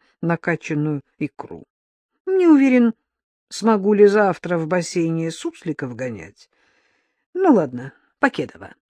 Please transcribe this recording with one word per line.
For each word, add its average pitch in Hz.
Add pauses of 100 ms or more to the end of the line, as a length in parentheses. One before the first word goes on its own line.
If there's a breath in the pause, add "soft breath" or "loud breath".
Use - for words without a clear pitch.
(200)
накачанную 156 (180)
икру. - (600)
«Не 370
уверен, 254 (560)
смогу 208
ли 208
завтра 196
в 160
бассейне 165
сусликов 147
гонять. 110 (840)
Ну 349
ладно, 131 (240)
покедова». - (160)